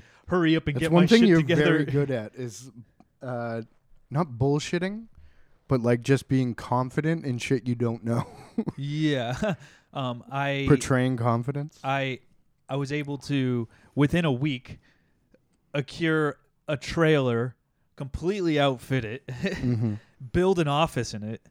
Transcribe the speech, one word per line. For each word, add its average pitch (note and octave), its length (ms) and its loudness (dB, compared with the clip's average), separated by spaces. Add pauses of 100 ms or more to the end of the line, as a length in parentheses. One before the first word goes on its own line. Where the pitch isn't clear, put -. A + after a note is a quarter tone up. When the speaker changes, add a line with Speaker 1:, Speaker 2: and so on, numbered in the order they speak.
(280)
Speaker 1:
hurry E3 280 2
up D#3+ 120 -2
and C#3+ 80 -2
Speaker 2:
That's B2+ 60 -2
Speaker 1:
get D#3+ 100 0
Speaker 2:
one F3 140 8
Speaker 1:
my - 20 4
Speaker 2:
thing A#3 140 8
Speaker 1:
shit A3 80 8
Speaker 2:
you're E3 100 8
Speaker 1:
together." D#3 240 4
Speaker 2:
very D3 220 4
good C#3 260 0
at A#2 240 -6
is, B2 340 -12 (540)
uh, A#2+ 400 -6 (480)
not C#3+ 220 -2
bullshitting, E3+ 720 -2 (600)
but, C3 140 0
like, A#2+ 220 2
just C3+ 240 2
being B2+ 260 0
confident D3 720 -4
in B2 140 -4
shit - 280 -2
you B2 60 0
don't A#2 300 -4
know. A#2 240 -2 (300)
<laughs> - 200 -6
Speaker 1:
Yeah. C#3+ 800 -2
<laughs> - 60 -20 (300)
Um, B2 360 -6
I C#3 360 -2
Speaker 2:
Portraying C3 500 2
confidence. B2 680 -2
Speaker 1:
I, C3+ 360 -2 (480)
I C#3 100 -6
was C#3 140 -4
able C#3+ 280 -6 (100)
to, B2+ 380 -2 (260)
within E3 320 2
a D3 60 2
week, B2+ 480 -4 (920)
accrue D#3 640 -2 (340)
a D3 100 -4
trailer, C3 800 2 (400)
completely D#3+ 640 -2
outfit C3 460 0
it, A2 220 -12
<laughs> - 0 -
Speaker 2:
Mm-hmm. B2 640 -2 (380)
Speaker 1:
build F3+ 280 2
an D3+ 80 2
office C#3+ 460 -2
in G#2+ 100 -10
it, G#2+ 280 -8